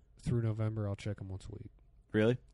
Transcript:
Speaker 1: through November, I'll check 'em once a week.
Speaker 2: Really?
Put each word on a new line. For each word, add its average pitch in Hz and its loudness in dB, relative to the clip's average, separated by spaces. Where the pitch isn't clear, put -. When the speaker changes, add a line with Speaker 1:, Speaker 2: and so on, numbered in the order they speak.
Speaker 1:
through 120 0
November, 110 0
I'll 101 -2
check 104 -6
'em 98 -8
once 95 -10
a - -12
week. - -14
Speaker 2:
Really? 110 6